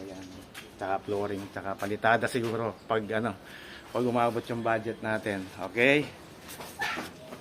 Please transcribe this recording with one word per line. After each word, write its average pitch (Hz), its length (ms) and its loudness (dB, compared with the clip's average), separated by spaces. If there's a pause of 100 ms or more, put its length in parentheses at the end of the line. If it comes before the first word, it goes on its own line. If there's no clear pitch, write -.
Yan. 95 200 -10 (520)
Tsaka 95 260 0
flooring, 101 480 -2
tsaka 95 300 -6
palitada 110 480 4
siguro 113 480 0 (100)
pag, 110 160 4 (140)
ano, 110 160 2 (580)
pag 120 140 2
umabot 120 480 4
yung 117 100 -2
budget 113 380 0
natin. 107 480 -2 (240)
Okay? 135 320 6 (1400)